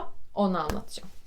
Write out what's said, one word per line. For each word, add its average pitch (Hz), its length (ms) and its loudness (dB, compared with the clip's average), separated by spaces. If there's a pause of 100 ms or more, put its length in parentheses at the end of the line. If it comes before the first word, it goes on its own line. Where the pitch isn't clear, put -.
(360)
onu 190 240 4
anlatacağım. - 500 -2 (180)